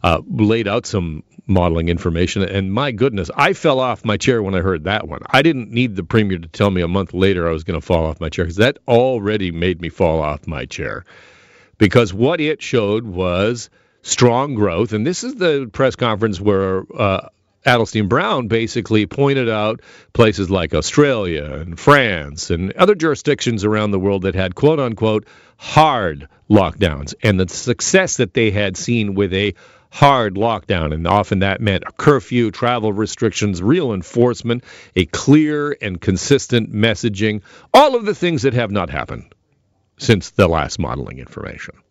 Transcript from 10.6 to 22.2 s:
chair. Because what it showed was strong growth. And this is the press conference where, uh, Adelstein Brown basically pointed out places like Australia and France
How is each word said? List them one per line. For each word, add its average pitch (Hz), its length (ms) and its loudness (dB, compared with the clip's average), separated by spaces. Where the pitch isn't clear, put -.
chair. 57 400 -10
Because 107 380 4
what 143 260 0
it 151 220 -2
showed 110 420 -2
was 95 640 -2
strong 127 540 2
growth. 104 400 0
And 107 120 -2
this 180 160 -4
is 262 120 -8
the 151 360 -2
press 131 260 0
conference 107 440 -2
where, 95 440 0
uh, 98 300 0
Adelstein 113 420 2
Brown 139 400 0
basically 113 560 0
pointed 135 460 0
out 107 320 -2
places 104 340 4
like 90 260 0
Australia 92 720 0
and 80 340 -12
France 95 720 0